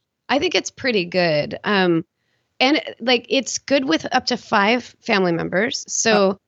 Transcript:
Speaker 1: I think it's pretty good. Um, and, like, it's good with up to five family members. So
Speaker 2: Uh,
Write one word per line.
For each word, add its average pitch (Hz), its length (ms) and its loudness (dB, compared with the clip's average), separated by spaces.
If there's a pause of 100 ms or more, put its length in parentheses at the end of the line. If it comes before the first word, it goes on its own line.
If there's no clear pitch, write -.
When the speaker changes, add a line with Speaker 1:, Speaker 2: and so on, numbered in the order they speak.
(300)
Speaker 1:
I 262 100 2
think 330 160 -2
it's - 160 -4
pretty 220 340 -2
good. 170 600 0
Um, 180 380 2 (560)
and, 269 220 2 (180)
like, 240 300 0
it's - 300 -2
good 269 260 0
with 311 260 -2
up 254 160 0
to 247 100 -2
five 226 640 0
family 190 320 2
members. 170 540 -4
So 208 440 2
Speaker 2:
Uh, 196 40 -4 (120)